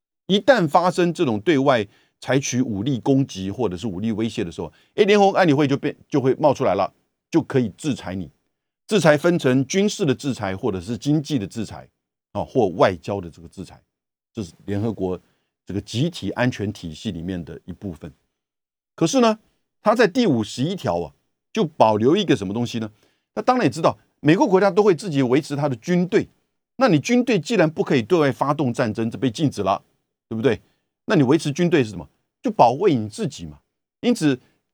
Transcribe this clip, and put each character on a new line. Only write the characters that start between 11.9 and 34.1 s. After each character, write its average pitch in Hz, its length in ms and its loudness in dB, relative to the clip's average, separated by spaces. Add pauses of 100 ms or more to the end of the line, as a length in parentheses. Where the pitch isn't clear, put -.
啊， 98 120 -6
或 107 260 0
外 98 260 2
交 101 240 -6
的 87 100 -12
这 82 120 -20
个 82 80 -20
制 92 160 -16
裁， - 160 -20 (500)
这 113 100 -10
是 85 120 -10 (120)
联 101 160 -4
合 113 100 -2
国 92 280 -4 (460)
这 92 80 -12
个 101 80 -4
集 135 280 -4
体 98 220 -10
安 123 180 0
全 107 220 -6
体 82 220 -12
系 104 180 -8
里 82 100 -10
面 87 220 -8
的 76 220 -16
一 92 80 -14
部 98 180 -12
分。 76 200 -16 (840)
可 165 100 2
是 254 140 2
呢， 226 180 4 (440)
它 208 120 4
在 226 140 6
第 240 180 2
五 127 160 2
十 117 220 -4
一 185 140 -2
条 87 240 -4
啊， 73 120 -10 (380)
就 220 140 0
保 110 320 4
留 127 180 4
一 214 80 0
个 156 120 2
什 98 120 -6
么 98 60 -6
东 120 120 -2
西 113 140 -6
呢？ 110 100 -6 (460)
那 208 60 -6
当 254 160 2
然 233 80 2
也 143 40 4
知 160 120 -6
道， 135 160 2 (240)
每 151 140 4
个 277 100 4
国 190 140 4
家 196 120 4
都 196 100 2
会 196 140 4
自 202 140 -8
己 139 120 0
维 131 200 2
持 143 140 -8
它 143 120 -2
的 131 80 -2
军 175 320 -2
队。 180 200 0 (520)
那 262 80 4
你 160 120 4
军 240 260 0
队 214 140 2
既 226 160 -4
然 170 120 4
不 170 160 -2
可 170 120 0
以 120 80 2
对 165 160 2
外 143 120 4
发 139 220 -2
动 143 180 -2
战 113 220 -2
争， 113 160 -2
这 110 80 -10
被 123 140 0
禁 147 180 0
止 101 140 -6
了， 95 200 0 (460)
对 113 60 -8
不 113 80 -6
对？ 117 180 2 (440)
那 - 100 0
你 151 80 6
维 127 120 4
持 156 160 -2
军 175 160 0
队 156 160 4
是 107 60 -4
什 92 80 -12
么？ 76 100 -14 (320)
就 262 120 -4
保 127 220 4
卫 165 200 2
你 107 160 -2
自 202 180 -8
己 85 200 -10
嘛。 73 100 -16 (440)
因 240 120 0